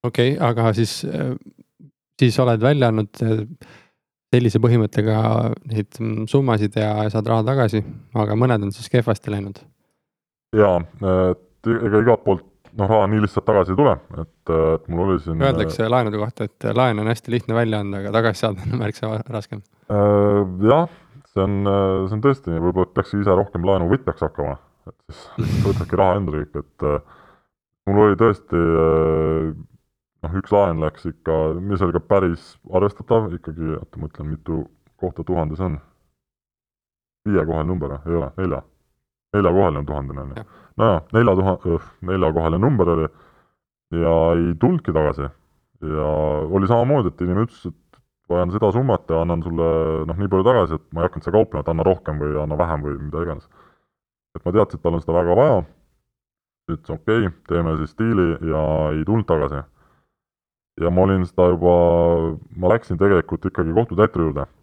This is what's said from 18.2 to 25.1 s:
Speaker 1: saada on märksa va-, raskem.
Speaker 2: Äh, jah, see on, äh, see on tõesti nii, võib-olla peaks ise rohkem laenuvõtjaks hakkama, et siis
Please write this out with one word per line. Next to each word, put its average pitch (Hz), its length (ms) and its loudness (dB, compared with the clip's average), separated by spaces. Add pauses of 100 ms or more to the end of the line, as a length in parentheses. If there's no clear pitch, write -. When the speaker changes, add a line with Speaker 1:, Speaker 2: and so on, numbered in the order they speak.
Speaker 1:
saada 101 220 -4
on 123 140 -4
märksa 110 280 -6
va-, 110 220 -6
raskem. 107 320 -10 (240)
Speaker 2:
Äh, 104 580 2 (240)
jah, 160 220 4 (420)
see 98 120 -2
on, 101 180 -2
äh, 95 480 0
see 107 80 -4
on 107 40 -4
tõesti 135 300 0
nii, 82 80 -2
võib-olla 90 340 0
peaks - 200 -4
ise 101 180 0
rohkem 90 320 0
laenuvõtjaks 87 640 0
hakkama, 71 300 -6 (300)
et - 100 -20 (100)
siis - 540 -6